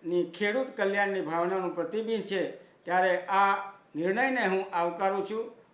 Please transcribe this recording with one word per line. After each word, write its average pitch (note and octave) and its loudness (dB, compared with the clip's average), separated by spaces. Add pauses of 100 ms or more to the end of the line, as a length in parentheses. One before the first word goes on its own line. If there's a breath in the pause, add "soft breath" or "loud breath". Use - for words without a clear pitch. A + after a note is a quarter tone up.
ની F3 0
ખેડૂત A3 -2
કલ્યાણની G3 2
ભાવનાનું E3+ -2
પ્રતિબિંબ G#3+ -2
છે, F#3 -2 (320 loud breath)
ત્યારે F3+ 2
આ G3 2 (240)
નિર્ણયને A3+ 0
હું F#3+ 2
આવકારું F3+ 0
છું A3+ -6 (220)